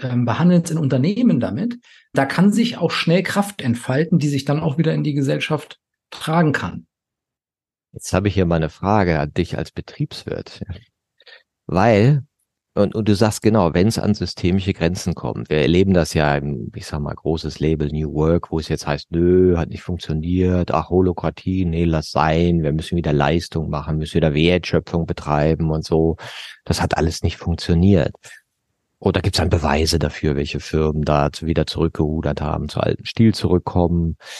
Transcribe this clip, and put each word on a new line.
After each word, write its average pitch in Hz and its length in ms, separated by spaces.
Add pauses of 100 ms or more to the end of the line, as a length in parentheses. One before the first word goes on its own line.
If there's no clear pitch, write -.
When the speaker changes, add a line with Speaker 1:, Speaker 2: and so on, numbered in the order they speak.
Speaker 1:
ähm, 123 240
Behandelns 170 460
in 160 80
Unternehmen 160 640
damit. 143 380 (340)
Da 139 120
kann 190 280
sich - 260
auch 170 140
schnell 175 320
Kraft - 380
entfalten, 139 580
die 147 80
sich 139 160
dann 143 160
auch 160 180
wieder 160 160
in 147 80
die 147 120
Gesellschaft 147 680 (320)
tragen 160 400
kann. - 340 (1040)
Speaker 2:
Jetzt - 200
habe 98 160
ich 92 60
hier 92 120
mal 82 100
eine 80 140
Frage 92 480
an 73 160
dich - 240
als - 120
Betriebswirt. - 920 (1040)
Weil, 113 580 (500)
und, 101 200
und 107 120
du 104 80
sagst 107 280
genau, 104 320
wenn's 98 240
an 104 160
systemische 92 580
Grenzen 85 420
kommt, 57 360
wir 78 80
erleben 87 340
das 85 220
ja 73 220
im, 71 380
ich - 120
sag 76 140
mal, 73 140
großes 78 460
Label 76 280
New 76 260
Work, 80 360
wo 82 80
es 78 100
jetzt 78 180
heißt, - 240
nö, 90 480
hat 80 100
nicht - 140
funktioniert, 87 880
ach, - 180
Holokratie, 92 760
nee, 85 180
lass 80 260
sein, 82 520
wir 73 100
müssen 78 240
wieder 80 160
Leistung 78 560
machen, 78 300
müssen 78 160
wieder 80 180
Wertschöpfung 85 720
betreiben 78 680
und 78 140
so. 80 320 (480)
Das - 160
hat 85 160
alles 80 260
nicht 85 140
funktioniert. 85 760 (840)
Und - 180
da 92 40
gibt's - 180
dann 95 120
Beweise 78 480
dafür, 73 380
welche 71 240
Firmen 78 420
da 73 300
zu-, - 140
wieder 80 200
zurückgerudert 78 760
haben, 76 280
zu - 120
altem - 240
Stil 110 300
zurückkommen. 85 840 (240)